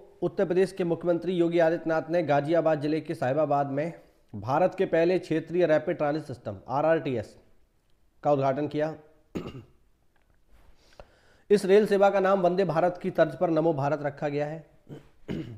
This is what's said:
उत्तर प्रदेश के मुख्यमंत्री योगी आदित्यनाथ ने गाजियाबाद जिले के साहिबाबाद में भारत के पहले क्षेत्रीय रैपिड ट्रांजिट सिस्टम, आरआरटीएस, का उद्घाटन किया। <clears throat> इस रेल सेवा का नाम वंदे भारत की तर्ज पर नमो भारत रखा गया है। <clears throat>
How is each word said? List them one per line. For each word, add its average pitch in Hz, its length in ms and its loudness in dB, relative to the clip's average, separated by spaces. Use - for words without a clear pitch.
उत्तर 175 240 -2
प्रदेश 185 260 2
के 185 120 -4
मुख्यमंत्री 170 480 -2
योगी 170 260 2
आदित्यनाथ 165 520 2
ने 175 120 0
गाजियाबाद 151 580 2
जिले 151 200 -2
के 160 140 -8
साहिबाबाद 143 520 0
में 147 340 -4
भारत 147 400 0
के 190 120 -2
पहले 170 320 2
क्षेत्रीय 160 480 -2
रैपिड 151 300 0
ट्रांजिट 151 260 -2
सिस्टम, 113 460 -12
आरआरटीएस, 143 680 -2
का 147 100 2
उद्घाटन 135 360 0
किया। 151 280 -4
<clears throat> - 260 -12
इस 202 140 4
रेल 196 220 6
सेवा 196 240 4
का 196 100 2
नाम 190 200 2
वंदे 180 240 2
भारत 170 380 0
की 185 80 -6
तर्ज 156 260 2
पर 175 140 0
नमो 160 220 2
भारत 143 300 -2
रखा 147 260 -6
गया 143 180 -4
है। 156 200 -10
<clears throat> - 400 -16